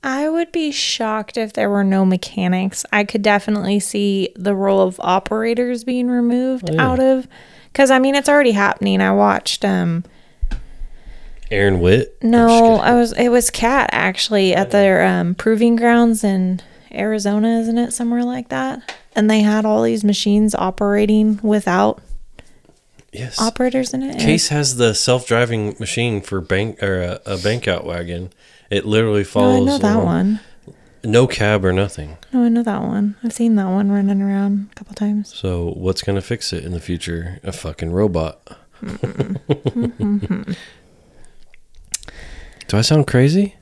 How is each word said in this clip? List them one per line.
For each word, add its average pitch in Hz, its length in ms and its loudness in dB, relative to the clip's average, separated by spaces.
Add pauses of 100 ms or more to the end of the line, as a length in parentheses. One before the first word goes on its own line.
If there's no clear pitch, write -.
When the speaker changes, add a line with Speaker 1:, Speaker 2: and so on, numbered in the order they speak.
Speaker 1:
I 277 260 -2
would 339 220 -2
be 311 200 -2
shocked 214 640 -4
if 220 180 -6
there 208 160 -2
were 202 140 2
no 190 220 2
mechanics. 185 880 -2
I 208 100 2
could 208 200 -4
definitely 202 560 0
see 196 560 -2
the 196 180 -2
role 196 280 2
of 185 180 0
operators 226 840 -2
being 247 260 -2
removed 247 600 0
Speaker 2:
Oh, - 40 -2
yeah. 262 180 2
Speaker 1:
out 254 80 0
of, 262 280 2 (460)
'cause, 269 160 4
I 262 80 6
mean, 269 160 2
it's 285 160 0
already 285 220 4
happening. 202 500 0
I 190 120 2
watched, 202 520 0
um, 175 380 0 (1500)
Speaker 2:
Aaron 98 300 2
Witt? 98 420 2
I'm 226 100 2
just - 0 -
Speaker 1:
No, 233 280 6 (180)
Speaker 2:
kidding. - 40 2
Speaker 1:
I - 120 4
was, 240 200 2
it 247 160 2
was 240 200 2
Cat, 254 420 0
actually, 190 600 0
at 196 140 0
Speaker 2:
Oh. - 20 -12
Speaker 1:
their, 196 360 4
um, 180 280 0
proving 226 420 2
grounds 233 480 4
in 185 380 0 (320)
Arizona, 214 680 0
isn't 226 180 0
it? 240 120 -2
Somewhere 240 320 -2
like 247 260 -6
that. 262 320 -6 (340)
And 214 120 2
they 220 140 4
had 214 240 2
all 214 160 2
these 226 220 0
machines 208 500 2
operating 208 880 2
without 208 580 0 (1120)
Speaker 2:
Yes. - 300 -10
Speaker 1:
operators 254 520 -2
in 262 100 -4
it. 269 160 -8
Speaker 2:
Case 165 300 2
has 147 260 0
the 120 180 2
self-driving 117 840 -2
machine 113 420 -4
for 95 200 -6
bank, 98 420 -4
or 95 180 -2
a, 87 240 -6
a 98 120 -6
bank 107 300 -2
out 85 200 -4
wagon. 87 420 -8 (420)
It 101 140 -2
literally 107 380 2 (120)
Speaker 1:
No, 101 60 2
I 101 180 4
know 247 80 2
Speaker 2:
follows 277 140 0
Speaker 1:
that 208 140 2
Speaker 2:
along. 208 100 2
Speaker 1:
one. 185 340 0 (640)
Speaker 2:
No 120 240 4
cab 104 360 0
or 95 80 2
nothing. 90 460 -4 (160)
Speaker 1:
No, 247 120 2
I 233 40 2
know 233 140 0
that 202 180 -4
one. 208 420 -2
I've 226 80 -4
seen 233 260 0
that 196 100 0
one 196 240 0
running 196 320 0
around 196 480 -2
a - 40 -20
couple - 200 -20
times. 208 380 -4
Speaker 2:
So 87 440 -4
what's 92 240 -2
gonna 98 180 -2
fix - 320 -6
it 85 140 -8
in 87 60 -8
the 85 80 -6
future? 85 640 -8
A 95 80 -8
fucking 82 400 -8
robot. 87 500 -2 (420)
Speaker 1:
Mm-mm. 202 1800 -6
Speaker 2:
<laughs> - 40 -20 (2000)
Do 101 100 2
I 107 40 4
sound 147 240 4
crazy? 160 560 2